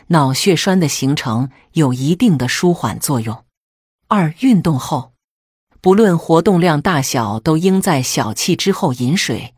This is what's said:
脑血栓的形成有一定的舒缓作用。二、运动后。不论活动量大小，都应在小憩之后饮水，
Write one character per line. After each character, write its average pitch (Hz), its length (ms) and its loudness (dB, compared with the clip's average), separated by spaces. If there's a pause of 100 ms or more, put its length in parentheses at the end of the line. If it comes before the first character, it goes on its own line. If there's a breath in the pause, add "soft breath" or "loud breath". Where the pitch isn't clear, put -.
脑 143 260 2
血 185 200 2
栓 185 240 0
的 170 80 2
形 135 300 -2
成 127 320 -4 (240 soft breath)
有 143 220 2
一 139 200 -2
定 190 220 2
的 127 100 -2
舒 175 280 0
缓 113 260 -6
作 139 180 -2
用。 110 280 -8 (640)
二、 175 320 0
运 247 200 4
动 151 180 -2
后。 - 360 -6 (680)
不 185 140 4
论 196 240 4
活 165 240 2
动 180 180 2
量 156 220 2
大 165 180 -2
小， 113 400 -4
都 160 160 2
应 190 240 2
在 156 220 0
小 113 320 -4
憩 - 200 -2
之 196 160 -2
后 185 220 -2
饮 123 240 -2
水， - 420 -6